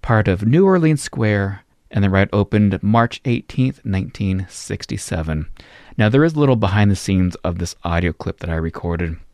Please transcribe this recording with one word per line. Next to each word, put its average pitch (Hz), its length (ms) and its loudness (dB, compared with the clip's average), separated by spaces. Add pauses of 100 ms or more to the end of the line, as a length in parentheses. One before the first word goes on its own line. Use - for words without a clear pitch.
part 107 240 2
of 98 180 0
New 147 180 4
Orleans 165 380 4
Square, 101 640 -2 (260)
and 101 140 0
the 98 80 4
ride 95 200 2
opened 101 520 2
March 113 420 2
eighteenth, 127 580 -4
nineteen 95 680 -4
sixty-seven. 80 960 -6 (500)
Now, 107 120 4
there 135 140 4
is 165 120 0
a 151 40 -2
little 135 180 4
behind 101 340 2
the 95 40 2
scenes 92 420 0
of 90 200 -4
this 87 260 -8
audio 85 300 -2
clip - 280 -8
that 85 100 -6
I 82 40 -4
recorded. 82 600 -6 (160)